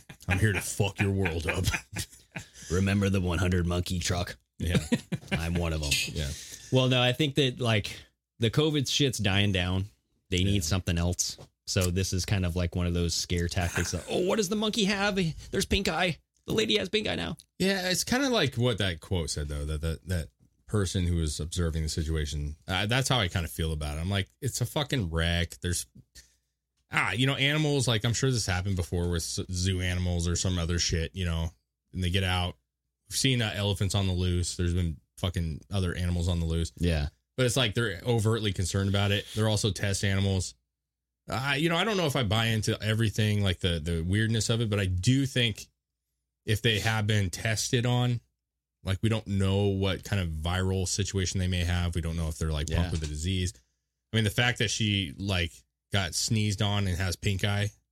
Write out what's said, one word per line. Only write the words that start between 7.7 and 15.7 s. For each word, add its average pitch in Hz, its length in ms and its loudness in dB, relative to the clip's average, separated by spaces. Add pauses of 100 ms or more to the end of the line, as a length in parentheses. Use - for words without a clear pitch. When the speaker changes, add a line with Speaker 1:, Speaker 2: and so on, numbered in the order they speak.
Speaker 2:
the 113 100 4
covid 151 400 2
shit's 135 280 2
dying 101 340 4
down. 92 340 0 (420)
They 90 160 2
need 101 120 4
Speaker 1:
Yeah. 98 60 2
Speaker 2:
something 92 360 0
else. - 400 -2 (280)
So 90 240 2
this 92 220 0
is 92 140 0
kind 95 180 2
of 87 120 -2
like 87 200 0
one 90 100 0
of 87 80 0
those 87 200 0
scare 87 340 0
tactics. 87 460 -2
Of, 85 160 -6
"Oh, - 160 0
what 202 100 2
does 196 140 0
the 220 60 0
monkey 214 280 0
have? 202 340 0 (320)
There's 196 140 -2
pink 196 240 0